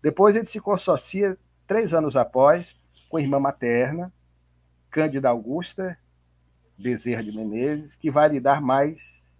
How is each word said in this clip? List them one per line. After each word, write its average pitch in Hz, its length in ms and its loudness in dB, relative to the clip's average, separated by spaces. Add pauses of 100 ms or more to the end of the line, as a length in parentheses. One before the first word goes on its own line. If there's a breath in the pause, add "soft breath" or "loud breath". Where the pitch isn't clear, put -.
Depois 196 340 4
ele 226 100 0
se - 140 -10
consorcia 190 760 -2 (280)
três 202 280 -2
anos 151 240 0
após 139 600 2 (300)
com - 80 -10
a 160 60 0
irmã 139 180 0
materna, 139 720 -2 (800)
Cândida 139 380 0
Augusta 165 680 -6 (800)
Bezerra 117 460 -4
de 107 80 -10
Menezes, 120 640 -6
que 151 160 -4
vai 151 160 6
lhe 143 140 2
dar 139 180 2
mais 143 800 -2